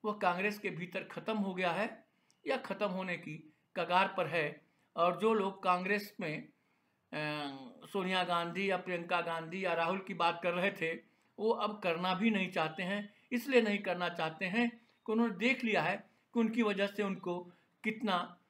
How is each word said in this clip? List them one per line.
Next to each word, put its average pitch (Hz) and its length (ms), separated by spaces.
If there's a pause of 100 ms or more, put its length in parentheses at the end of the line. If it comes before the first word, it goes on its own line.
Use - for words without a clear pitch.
वह 208 160
कांग्रेस 196 380
के 196 100
भीतर 175 340
ख़त्म 214 340
हो 196 160
गया 180 180
है 202 320 (440)
या 262 100
ख़त्म 208 300
होने 185 300
की 156 360 (220)
कगार 180 420
पर 175 100
है। 156 340 (340)
और 175 240
जो 220 140
लोग 196 300
कांग्रेस 185 580
में, 156 260 (640)
अ, 151 360 (380)
सोनिया 185 360
गांधी 170 460
या 185 80
प्रियंका 175 440
गांधी 165 440
या 175 80
राहुल 170 260
की 190 140
बात 170 300
कर 175 100
रहे 180 180
थे, 165 240 (440)
वो 214 100
अब 202 340
करना 180 300
भी 202 160
नहीं 190 220
चाहते 160 320
हैं। 202 300 (180)
इसलिए 247 300
नहीं 202 180
करना 180 300
चाहते 160 360
हैं 233 240 (360)
कि 226 60
उन्होंने 220 240
देख 247 280
लिया 208 180
है 185 280 (240)
कि 233 60
उनकी 226 240
वजह 202 240
से 202 160
उनको 180 360 (440)
कितना 208 540 (120)